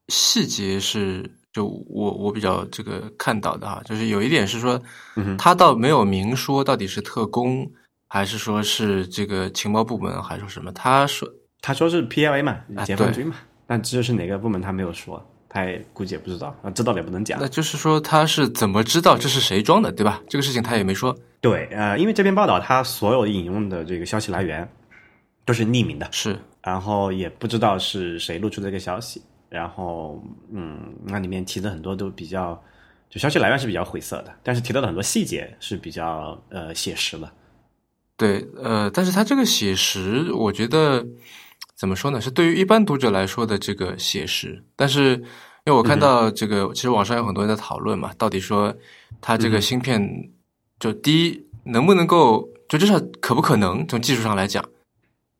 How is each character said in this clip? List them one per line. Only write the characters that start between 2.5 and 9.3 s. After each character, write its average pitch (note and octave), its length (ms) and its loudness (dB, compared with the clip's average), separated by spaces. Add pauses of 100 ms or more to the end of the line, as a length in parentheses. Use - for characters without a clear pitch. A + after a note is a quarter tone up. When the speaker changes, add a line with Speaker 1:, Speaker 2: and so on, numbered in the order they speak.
Speaker 1:
这 - 160 -12
个 G2+ 360 -10
看 A2+ 200 -2
到 E2+ 200 -4
的 G#2 100 -10
哈， G2 160 -10
就 A2 100 -8
是 A2 120 -2
有 G#2 160 0
一 A#2+ 60 0
点 C#3 180 2
是 G#2+ 120 -4
说， B2 220 0 (360)
Speaker 2:
嗯 G#2 80 -2
哼。 G2 120 -2
Speaker 1:
他 F3 180 6
倒 F3 200 8
没 A#2 160 2
有 C#3+ 120 4
明 G2 320 0
说 C#3 300 0
到 C#3 100 2
底 G2+ 120 -4
是 G2 160 -8
特 A2+ 240 -4
工， B2+ 440 -2 (380)
还 G2 160 0
是 G#2 140 -6
说 G#2+ 240 -2
是 G2+ 460 0
这 G2+ 180 -4
个 F#2+ 240 -4